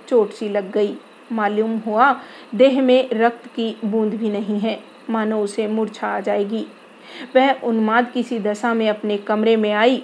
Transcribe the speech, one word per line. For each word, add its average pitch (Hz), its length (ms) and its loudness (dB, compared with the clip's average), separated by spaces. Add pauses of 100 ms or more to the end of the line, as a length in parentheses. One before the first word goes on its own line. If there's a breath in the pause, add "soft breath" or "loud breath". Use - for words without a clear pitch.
चोट 220 240 2
सी 214 180 -6
लग 202 220 -4
गई। 208 260 -2 (340)
मालूम 220 460 0
हुआ 226 440 0 (340 loud breath)
देह 262 260 4
में 254 320 4
रक्त 233 340 0
की 226 380 -6
बूंद 214 280 -2
भी 220 160 -4
नहीं 208 300 -4
है, 208 240 -4 (260)
मानो 220 320 -2
उसे 208 260 -4
मूर्छा 214 400 -4
आ 208 120 -4
जाएगी। 208 480 -2 (680 loud breath)
वह 262 180 4
उन्माद 233 580 0
किसी 240 280 -4
दशा 208 340 -2
में 220 160 0
अपने 208 280 -2
कमरे 214 380 2
में 208 180 2
आई 233 300 2